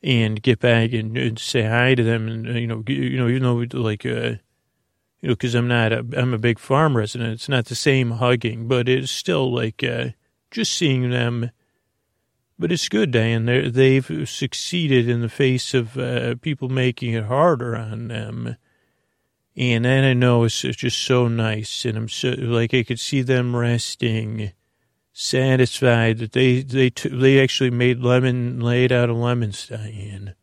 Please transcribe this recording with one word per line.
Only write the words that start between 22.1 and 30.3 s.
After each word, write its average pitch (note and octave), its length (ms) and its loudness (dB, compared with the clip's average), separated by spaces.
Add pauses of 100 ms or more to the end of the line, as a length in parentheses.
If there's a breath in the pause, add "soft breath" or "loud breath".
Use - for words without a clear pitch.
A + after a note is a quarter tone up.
so, B2+ 260 -2
like, A#2 380 0
I B2+ 80 4
could A#2 180 -4
see C3+ 220 -2
them B2 340 0
resting, A2 960 -2 (640)
satisfied B2 1040 2
that A2+ 140 -8
they, B2+ 280 4
they, C3 300 2
t-, - 180 -8
they C3+ 320 6
actually C3 300 2
made B2 300 2
lemonade B2 920 2
out A#2+ 160 4
of A#2 80 0
lemons, A#2 520 -2
Diane. G#2 760 -12